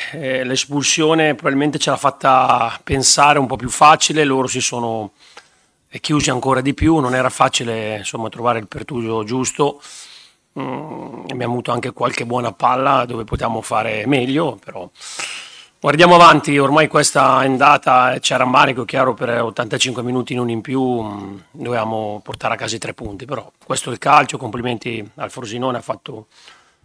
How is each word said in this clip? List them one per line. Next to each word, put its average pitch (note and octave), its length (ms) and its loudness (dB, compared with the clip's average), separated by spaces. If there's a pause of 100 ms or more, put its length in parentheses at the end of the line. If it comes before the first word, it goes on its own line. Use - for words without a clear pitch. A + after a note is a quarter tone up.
(120)
eh, C3 320 -6
l'espulsione D3 880 0
probabilmente C#3+ 440 0
ce - 120 -2
l'ha C3 60 0
fatta B2+ 840 2
pensare C#3+ 560 4
un C3+ 80 0
po' B2+ 100 -4
più A#2+ 120 -8
facile, D3+ 560 4
loro C3 220 0
si B2 160 -4
sono, A2+ 500 -6 (760)
eh, - 100 -14
chiusi D3+ 300 0
ancora B2+ 320 0
di C#3 100 -2
più, D#3+ 260 2
non B2+ 160 0
era B2+ 140 2
facile, A2+ 680 -2
insomma, A2 320 -8
trovare A#2+ 280 -2
il G#2+ 80 -10
pertugio A2+ 580 -6
giusto. C3 580 -2 (760)
Mm, C3+ 720 -10
abbiamo B2 220 -4
avuto A#2+ 180 -4
anche A#2+ 220 -4
qualche B2 340 -4
buona A#2+ 260 -4
palla C3 520 2
dove A#2 200 -8
potevamo A#2 360 -4
fare A2 460 -4
meglio, C3+ 580 0
però - 240 -14 (920)
guardiamo E3 340 6
avanti, D3+ 440 8
ormai C#3+ 300 4
questa C3+ 540 2
è C#3 40 2
andata, C3 680 4
eh, C3 60 -8
c'era C3 240 0
rammarico, B2+ 400 2
chiaro, B2+ 300 0
per A#2 280 -2
ottantacinque A#2 600 -4
minuti B2 320 -2
in B2 60 -2
un A#2+ 100 -2
in A2+ 100 -4
più, B2 420 -2
mm, G2+ 340 -10 (160)
dovevamo A2 680 -6
portare A#2 320 -6
a - 20 -8
casa A2 200 -8
i - 20 -6
tre - 140 -10
punti, G#2 320 -14
però B2+ 260 -12 (140)
questo - 260 -6
è - 20 -6
il A#2 60 -8
calcio, C#3+ 380 2
complimenti A#2 800 -8
al C3+ 140 -10
Frosinone, A#2+ 480 -6
ha A2+ 40 -14
fatto A2 440 -12 (580)